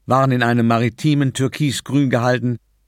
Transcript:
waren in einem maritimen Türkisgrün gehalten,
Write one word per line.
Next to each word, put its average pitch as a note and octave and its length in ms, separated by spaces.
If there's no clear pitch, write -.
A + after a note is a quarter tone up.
waren C3+ 260
in B2 100
einem A#2+ 240
maritimen B2 680
Türkisgrün C3+ 720
gehalten, A#2+ 480